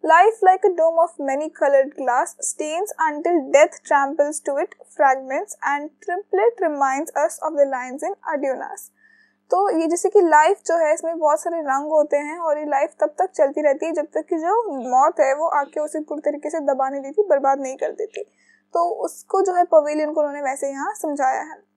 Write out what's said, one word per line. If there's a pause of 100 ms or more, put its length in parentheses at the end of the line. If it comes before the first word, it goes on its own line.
Life
like
a
dome
of
many (140)
colored (100)
glass
stains
until
death (140)
tramples
to
it
fragments (200)
and
triplet
reminds (140)
us
of
the
lines
in (240)
Adunas। (600)
तो
ये
जैसे
कि
life
जो
है,
इसमें
बहुत
सारे
रंग
होते
हैं
और
ये
life
तब
तक
चलती
रहती
है,
जब
तक
कि
जो (100)
मौत
है,
वो
आके
उसे
पूरी
तरीके
से
दबा
नहीं
देती,
बर्बाद
नहीं
कर
देती। (500)
तो
उसको
जो
है,
pavilion
को
उन्होंने
वैसे
यहाँ
समझाया
है।